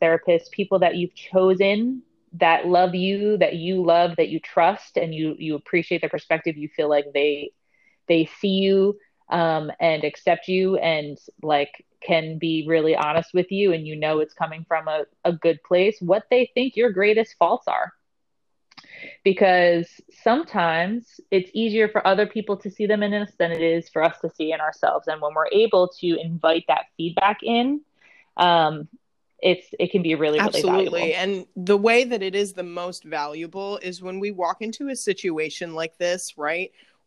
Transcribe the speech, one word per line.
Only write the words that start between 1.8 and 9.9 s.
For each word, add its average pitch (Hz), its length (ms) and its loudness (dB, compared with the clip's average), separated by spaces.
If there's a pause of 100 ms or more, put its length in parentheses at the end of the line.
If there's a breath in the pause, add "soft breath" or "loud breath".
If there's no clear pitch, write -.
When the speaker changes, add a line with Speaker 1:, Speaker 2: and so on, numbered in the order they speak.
Speaker 1:
that 165 340 2
love 180 280 2
you, 196 420 0
that 170 180 2
you 180 280 -2
love, 170 340 4
that 165 120 0
you 160 100 -4
trust, - 580 0
and 165 160 -2
you, 156 260 -4
you 156 160 -6
appreciate 165 460 -4
their 160 80 -4
perspective. 160 480 -4
You 147 120 -10
feel 151 200 -2
like 147 240 2
they, 143 380 -2 (560)
they 165 180 4 (140)
see 190 200 0
you, 196 380 2 (320 soft breath)
um, 160 500 0
and 165 240 2